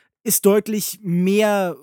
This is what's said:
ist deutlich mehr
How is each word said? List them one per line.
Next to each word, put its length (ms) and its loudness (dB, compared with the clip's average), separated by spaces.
ist 180 -2
deutlich 600 0
mehr 800 0